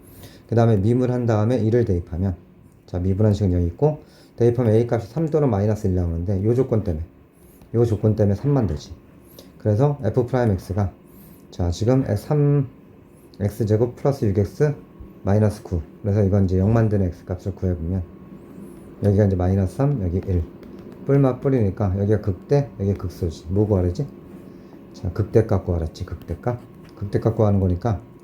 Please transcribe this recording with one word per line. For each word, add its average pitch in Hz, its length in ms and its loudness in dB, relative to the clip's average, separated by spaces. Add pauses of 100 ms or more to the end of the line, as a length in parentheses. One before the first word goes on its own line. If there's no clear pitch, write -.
(480)
그 117 60 -4
다음에 113 240 4
미분한 120 480 0
다음에 113 320 2
일을 110 260 2
대입하면, 90 500 -2 (520)
자, 92 120 -6
미분한 95 360 2
식은 92 180 2
여기 87 140 2
있고 147 340 -2 (340)
대입하면 117 400 2
A값이 117 380 0
삼 160 180 -2
또는 147 180 2
마이너스 104 380 0
일 92 80 2
나오는데 90 480 -2
요 117 140 2
조건 123 260 0
때문에, 82 220 -4 (680)
요 120 100 4
조건 107 320 0
때문에 101 180 2
삼만 135 320 0
되지. 78 240 -6 (680)
그래서 131 440 2
F 120 240 0
프라임 120 240 0
X가, 95 400 -2 (600)
자, 87 180 -2
지금 127 340 0 (120)
삼 143 500 0 (760)
X 104 260 -2
제곱 107 280 2
플러스 139 300 -2
육 95 120 0
엑스 143 380 0 (480)
마이너스 104 400 2
구. 82 200 -4 (200)
그래서 104 220 2
이건 98 220 2
이제 92 120 2
영 98 140 2
만드는 107 340 2
X값을 90 480 -8
구해보면 90 480 -4 (1040)
여기가 101 220 4
이제 95 100 2
마이너스 92 400 0
삼, 139 260 0
여기 90 140 -2 (100)
일. 90 160 0 (640)
뿔마 135 320 2
뿔이니까 104 580 0
여기가 101 260 0
극대, 139 480 -2 (100)
여기가 98 180 0
극소지. 85 520 -6
뭐 101 180 2
구하래지? 90 360 0 (880)
자, 92 180 -6
극대값 104 520 0
구하랬지, 85 420 -6
극대값. 87 520 -8 (380)
극대값 107 400 -2
구하는 101 240 2
거니까 92 400 0 (240)